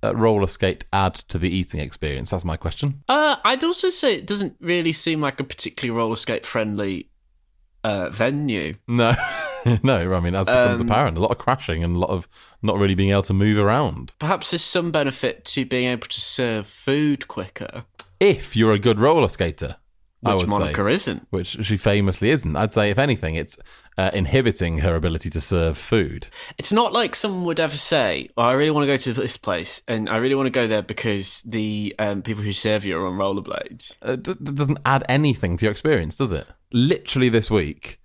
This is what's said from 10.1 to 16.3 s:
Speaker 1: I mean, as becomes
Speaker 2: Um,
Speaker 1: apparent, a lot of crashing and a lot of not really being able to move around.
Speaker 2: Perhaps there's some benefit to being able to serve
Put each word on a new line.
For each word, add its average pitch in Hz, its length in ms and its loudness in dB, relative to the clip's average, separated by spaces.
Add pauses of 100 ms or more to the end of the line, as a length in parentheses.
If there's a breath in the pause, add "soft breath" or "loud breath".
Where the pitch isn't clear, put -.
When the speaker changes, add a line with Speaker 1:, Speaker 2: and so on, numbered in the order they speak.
Speaker 1:
I 90 60 2
mean, 87 140 0
as 98 120 0
becomes 123 340 4
Speaker 2:
Um, 120 80 -2
Speaker 1:
apparent, 107 300 2
a - 20 0
lot - 120 2
of 120 60 -4
crashing 85 460 -2
and 87 120 0
a - 20 0
lot 90 120 0
of 90 160 -4 (360 soft breath)
not 104 160 0
really 98 160 4
being 98 160 4
able 98 120 4
to 98 120 0
move 104 240 4
around. 104 600 0
Speaker 2:
Perhaps 175 340 -2
there's 170 100 0
some 170 300 0
benefit 139 540 -2
to 131 200 -2
being 127 220 0
able 123 180 -4
to - 140 -4
serve 113 460 -2